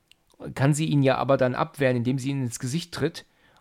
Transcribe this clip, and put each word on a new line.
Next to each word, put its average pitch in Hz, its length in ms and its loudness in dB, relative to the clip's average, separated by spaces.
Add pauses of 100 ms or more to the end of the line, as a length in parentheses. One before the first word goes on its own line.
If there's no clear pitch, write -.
(540)
kann 139 200 4
sie 156 120 -2
ihn 147 160 2
ja 131 160 4
aber 131 180 2
dann 127 180 2
abwehren, 131 420 0
indem 123 220 0
sie 127 120 -4
ihn 139 140 -2
ins 117 160 -6
Gesicht 131 340 -6
tritt - 320 -4 (340)